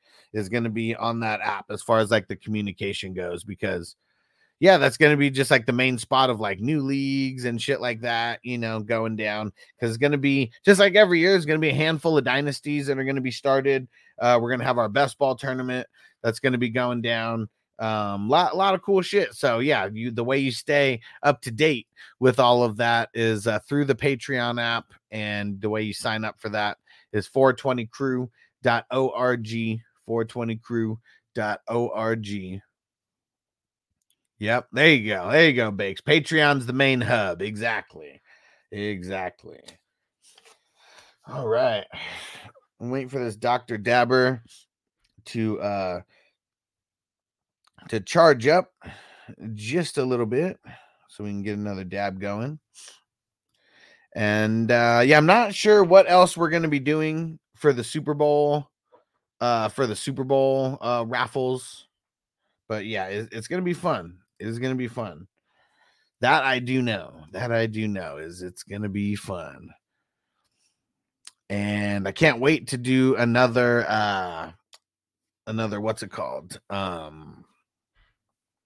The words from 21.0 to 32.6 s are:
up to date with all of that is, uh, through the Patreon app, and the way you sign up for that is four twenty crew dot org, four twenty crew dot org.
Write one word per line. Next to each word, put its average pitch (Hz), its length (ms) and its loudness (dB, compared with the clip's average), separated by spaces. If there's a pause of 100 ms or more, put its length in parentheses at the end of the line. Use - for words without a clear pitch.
up 143 200 2
to 123 100 -10
date 131 380 0 (320)
with 123 180 4
all 123 240 6
of 110 140 0
that 117 360 2
is, 113 340 0
uh, 107 120 0
through 143 240 -2
the 139 100 2
Patreon 123 680 -4
app, 117 320 -4 (180)
and 104 480 -6
the 104 100 -2
way 107 120 -2
you 107 120 -6
sign 110 300 -4
up 107 160 -8
for - 80 -10
that 104 300 -4 (340)
is 104 160 -4
four 135 240 4
twenty 123 340 -2
crew 127 460 -6 (300)
dot 117 280 0
org, 117 920 -2 (240)
four 113 180 -2
twenty 113 320 -6
crew 113 420 -4 (360)
dot 104 340 -4
org. 107 920 -4 (1800)